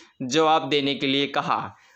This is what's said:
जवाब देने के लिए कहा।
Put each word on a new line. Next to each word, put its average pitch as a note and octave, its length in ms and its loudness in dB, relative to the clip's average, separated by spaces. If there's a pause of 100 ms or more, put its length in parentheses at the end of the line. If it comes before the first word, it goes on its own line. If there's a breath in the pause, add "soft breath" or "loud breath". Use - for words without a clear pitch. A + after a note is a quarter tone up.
(240 loud breath)
जवाब D#3 460 2
देने C#3 260 0
के C#3 120 -4
लिए C#3 220 0
कहा। C#3+ 280 -2 (380 soft breath)